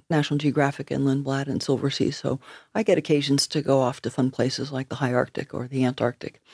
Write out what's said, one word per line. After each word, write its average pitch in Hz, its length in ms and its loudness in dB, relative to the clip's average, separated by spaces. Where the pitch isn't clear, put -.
National 147 300 2
Geographic 143 540 0
and 139 120 0
Lindblad 139 440 0
and 131 120 -2
Silversea, 139 540 0
so 135 240 -4
I 220 80 0
get 196 140 6
occasions 143 500 2
to 156 120 -2
go 135 200 4
off 127 220 0
to 127 80 -4
fun 131 200 0
places 127 400 -2
like 131 180 -6
the - 80 -12
high 127 160 0
Arctic - 400 -2
or 127 140 -6
the 131 180 0
Antarctic. - 560 -2